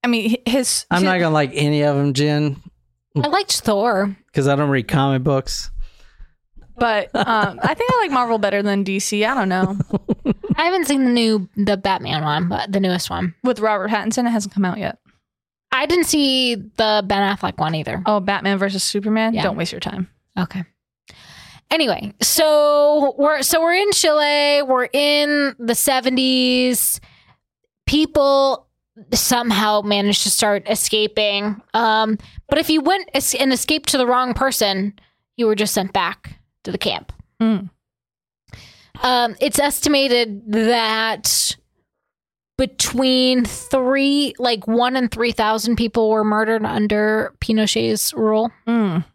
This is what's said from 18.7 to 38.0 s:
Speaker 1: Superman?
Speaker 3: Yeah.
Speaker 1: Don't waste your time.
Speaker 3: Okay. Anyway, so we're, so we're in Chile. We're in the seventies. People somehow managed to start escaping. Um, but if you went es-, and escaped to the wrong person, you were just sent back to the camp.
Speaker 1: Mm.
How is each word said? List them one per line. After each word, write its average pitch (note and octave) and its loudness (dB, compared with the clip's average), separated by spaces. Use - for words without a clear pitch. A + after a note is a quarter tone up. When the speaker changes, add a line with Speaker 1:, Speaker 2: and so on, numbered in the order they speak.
Speaker 1:
Superman? A3 0
Speaker 3:
Yeah. G#3+ -2
Speaker 1:
Don't F3+ -2
waste E3+ -4
your F3 -12
time. - -8
Speaker 3:
Okay. F3+ -6
Anyway, A#3+ 0
so D4 4
we're, C#4+ 2
so D#4+ 2
we're E4+ 2
in G4+ 2
Chile. D4 2
We're B3+ 0
in D4 0
the A#3 -2
seventies. B3+ 0
People C#4 2
somehow A3 0
managed G3+ 0
to G3+ -2
start G3+ 0
escaping. G#3+ -2
Um, A3 0
but C#4+ 2
if D#4+ -2
you D#4 2
went F#4 0
es-, C#4 0
and C4+ 2
escaped D4+ -2
to C#4+ 0
the B3 2
wrong B3 0
person, G3+ -2
you A#3 0
were G#3+ 4
just G#3 -2
sent F#3+ -2
back - -4
to G3 -8
the E3+ -6
camp. - -6
Speaker 1:
Mm. G3+ 0